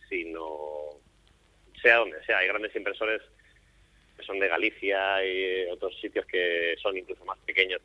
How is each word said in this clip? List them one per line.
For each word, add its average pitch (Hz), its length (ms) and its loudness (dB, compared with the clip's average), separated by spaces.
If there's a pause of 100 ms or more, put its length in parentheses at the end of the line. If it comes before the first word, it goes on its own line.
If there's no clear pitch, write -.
sino 82 360 -6 (1400)
sea 117 160 8
donde 95 280 0
sea. 107 140 2
Hay 92 80 4
grandes 104 280 -2
inversores 104 460 -2 (960)
que - 60 -18
son 98 160 -6
de 98 100 4
Galicia 95 760 2
y 92 460 0
otros 90 280 -6
sitios 101 280 -4
que 85 540 0
son 98 160 -2
incluso 90 280 -12
más 95 140 -6
pequeños 92 460 0